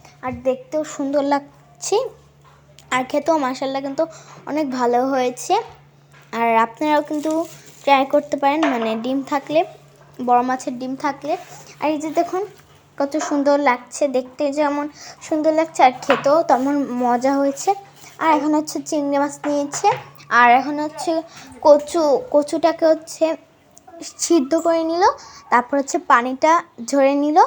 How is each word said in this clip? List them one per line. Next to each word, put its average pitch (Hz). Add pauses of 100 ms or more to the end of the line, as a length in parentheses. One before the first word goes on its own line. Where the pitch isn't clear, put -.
(220)
আর 254
দেখতেও 254
সুন্দর 285
লাগছে, - (920)
আর 254
খেতেও 294
মাশাআল্লাহ 269
কিন্তু 277 (400)
অনেক 285
ভালো 247
হয়েছে। 262 (760)
আর 226
আপনারাও 294
কিন্তু 311 (380)
ট্রাই 277
করতে 294
পারেন, 285
মানে, 226
ডিম 262
থাকলে, 294 (600)
বড় 240
মাছের 254
ডিম 262
থাকলে। 285 (420)
আর 285
এই 311
যে 302
দেখুন, 349 (520)
কত 277
সুন্দর 285
লাগছে, 269
দেখতে 262
যেমন 294 (320)
সুন্দর 311
লাগছে 320
আর 262 (100)
খেতেও 277
তেমন 277
মজা 247
হয়েছে। 277 (440)
আর 302
এখন 302
হচ্ছে 302
চিংড়ি 285
মাছ 285
নিয়েছে, 294 (420)
আর 240
এখন 277
হচ্ছে 311 (400)
কচু, 294 (100)
কচুটাকে 320
হচ্ছে 320 (800)
সিদ্ধ 320
করে 330
নিল, 339 (460)
তারপর 240
হচ্ছে 277
পানিটা 262 (220)
ঝরে 269
নিল, 294